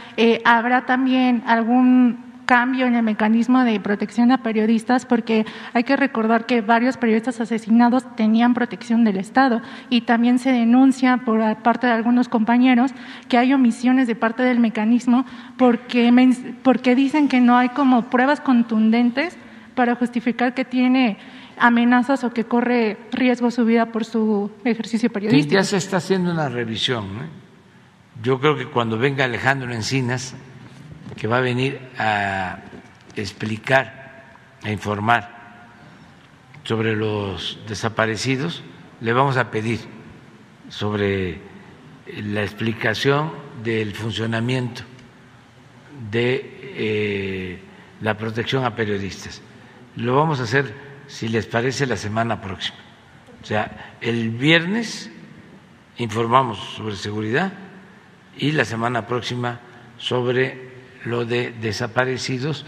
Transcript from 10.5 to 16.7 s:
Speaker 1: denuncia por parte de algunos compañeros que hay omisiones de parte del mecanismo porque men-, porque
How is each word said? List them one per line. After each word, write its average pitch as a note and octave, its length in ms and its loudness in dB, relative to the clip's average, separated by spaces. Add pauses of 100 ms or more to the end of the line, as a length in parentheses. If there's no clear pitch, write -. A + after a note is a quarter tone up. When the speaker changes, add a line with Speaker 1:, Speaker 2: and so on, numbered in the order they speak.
Speaker 1:
denuncia B3+ 720 4
por A3 380 0
parte A#3 240 2
de A#3 80 4
algunos A#3+ 340 2
compañeros B3 640 4 (380)
que B3 80 4
hay B3+ 160 4
omisiones B3+ 540 2
de A3+ 60 -2
parte A3+ 280 -2
del B3+ 180 2
mecanismo A#3 640 2 (320)
porque A#3+ 560 4
men-, B3+ 500 4
porque C4 320 4